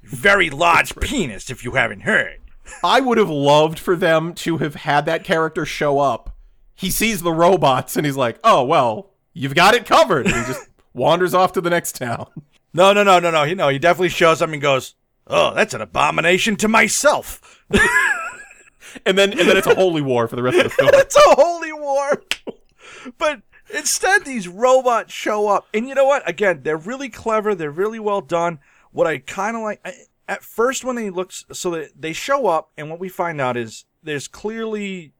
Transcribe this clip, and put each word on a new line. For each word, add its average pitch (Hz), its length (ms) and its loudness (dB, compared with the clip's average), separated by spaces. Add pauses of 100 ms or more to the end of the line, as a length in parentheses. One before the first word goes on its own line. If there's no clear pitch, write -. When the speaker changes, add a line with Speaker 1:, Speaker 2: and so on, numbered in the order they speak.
Speaker 1:
very 185 460 0
large 151 500 2
penis, 151 500 -6
if 120 140 -12
you 120 80 -8
haven't 110 300 -2
heard. 151 360 -2 (460)
Speaker 2:
I 214 160 2
would 240 180 0
have 196 120 2
loved 151 500 2
for 180 160 -2
them 165 380 0
to 165 240 -4
have 156 180 -4
had 151 300 0
that 165 180 -4
character 160 420 -2
show 143 320 -2
up. 135 380 -2 (400)
He 185 160 -8
sees 214 300 -2
the 170 100 -2
robots, 160 640 2
and 147 100 0
he's 135 100 -2
like, 120 280 -2
"Oh, 190 180 6
well, 131 480 0 (240)
you've 135 220 -4
got 202 180 6
it 233 100 -2
covered." 214 420 4
And - 100 0
he 120 80 -4
just 135 240 -10 (120)
<laughs> - 140 -20
wanders 160 400 0
off 180 200 4
to 190 60 -2
the 170 100 -4
next 170 260 -2
town. 120 320 -8 (440)
Speaker 1:
No, 190 200 6
no, 202 100 4
no, 190 160 6
no, 170 140 2
no. 156 100 2
He, 160 140 -2
no, 160 120 2
he 139 120 0
definitely 170 300 2
shows 160 300 2
up 160 100 0
and 147 120 -8
goes, 135 320 -2 (320)
"Oh, 156 280 0
that's - 200 -2
an 110 60 -10
abomination 156 760 0
to 220 120 0
myself." - 1000 -2
<laughs> - 80 -2 (1300)
Speaker 2:
And 190 100 2
then, 196 140 4
and 208 180 2
then 190 80 6
it's 190 120 0
a - 80 6
holy 170 260 2
war 120 240 0
for 120 80 -10
the 123 80 -4
rest 127 160 2
of 269 60 4
the - 60 -2
film. - 200 2
Speaker 1:
<laughs> - 40 6
It's 539 220 2
a 571 40 8 (200)
holy 330 320 0
war. 285 500 -2 (960)
But 302 240 -4 (300)
instead, 381 520 0
these 240 240 -8
robots 240 640 0
show 214 340 -4
up. 202 260 0
And 233 160 -4
you 277 60 -12
know 269 120 4
what? 269 220 0
Again, 175 360 -2
they're 156 120 -4
really 254 320 -10
clever. 214 460 -4
They're 160 160 -6
really 214 300 -6
well 202 200 -2
done. 170 380 -4 (320)
What 165 160 0
I 151 120 -2
kinda 220 420 -8
like, 214 240 -8
I, 180 100 -12 (340)
at 196 140 -8
first 254 420 -2
when 247 120 -6
they 220 120 -6
look, 185 220 -8
s-, - 220 -18
so 180 180 -6
they, 160 260 -8
they 156 160 -10
show 277 360 -2
up, 160 280 -2
and 151 140 -12
what 170 80 -12
we 190 100 -10
find 170 320 -6
out 127 160 -2
is 113 280 -10 (180)
there's 151 240 -8
clearly 208 920 -8